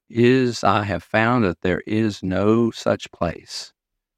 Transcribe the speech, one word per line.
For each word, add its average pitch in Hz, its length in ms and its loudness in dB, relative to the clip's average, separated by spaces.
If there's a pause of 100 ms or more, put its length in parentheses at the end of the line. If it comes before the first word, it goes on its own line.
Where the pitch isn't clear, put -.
is, 120 540 2
I 104 220 2
have 92 180 -4
found 113 400 0
that 90 200 -2
there 90 220 0
is 107 380 -2
no 107 480 0
such - 400 -4
place - 640 -8 (460)